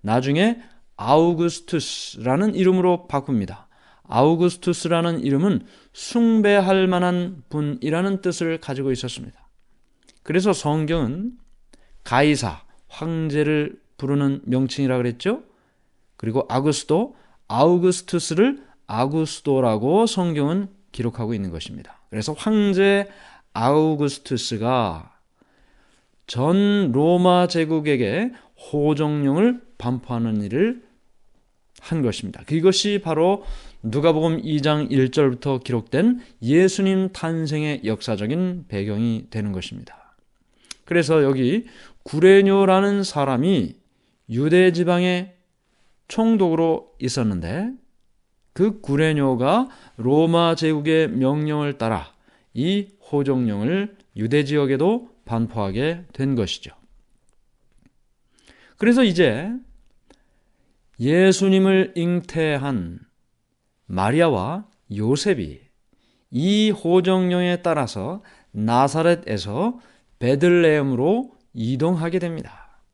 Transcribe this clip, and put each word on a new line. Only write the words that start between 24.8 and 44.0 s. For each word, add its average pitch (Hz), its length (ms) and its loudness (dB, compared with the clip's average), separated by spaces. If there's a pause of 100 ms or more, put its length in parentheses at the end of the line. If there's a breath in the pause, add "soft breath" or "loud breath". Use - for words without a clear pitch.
전 190 680 0
로마 180 540 4
제국에게 156 840 -2 (400 loud breath)
호정령을 151 880 0 (160)
반포하는 117 640 -4
일을 170 420 -2 (1000)
한 160 200 -4
것입니다. 107 440 -6
그것이 190 580 2
바로 170 400 0 (400 loud breath)
누가복음 156 600 0
이 151 180 -2
장 151 280 0
일 131 220 2
절부터 135 480 0
기록된 147 640 -2 (200 loud breath)
예수님 190 720 2
탄생의 156 720 -4
역사적인 120 840 -4
배경이 107 600 -4
되는 104 220 -6
것입니다. - 640 -12 (680 loud breath)
그래서 160 380 2
여기 135 420 2 (380 loud breath)
구레뇨라는 196 1000 6
사람이 139 720 0 (540)